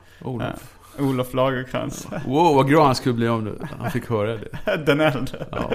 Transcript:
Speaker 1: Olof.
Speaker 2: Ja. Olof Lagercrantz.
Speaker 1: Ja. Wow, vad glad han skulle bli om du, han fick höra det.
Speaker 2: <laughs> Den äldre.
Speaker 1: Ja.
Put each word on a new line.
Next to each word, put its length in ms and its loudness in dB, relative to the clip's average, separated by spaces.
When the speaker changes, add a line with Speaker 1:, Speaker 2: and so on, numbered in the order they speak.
Speaker 1:
Olof. 240 -6
Speaker 2:
Ja. 60 -2
Olof 300 -2
Lagercrantz. 760 -2
Speaker 1:
Ja. 160 -8
Wow, 300 6
vad 120 6
glad 180 6
han 80 4
skulle 200 0
bli 140 0
om 160 0
du, 140 -8
han 100 -6
fick 200 -4
höra 260 -2
det. 400 -4
Speaker 2:
<laughs> 100 -6
Den 140 4
äldre. 520 -2
Speaker 1:
Ja. 220 -4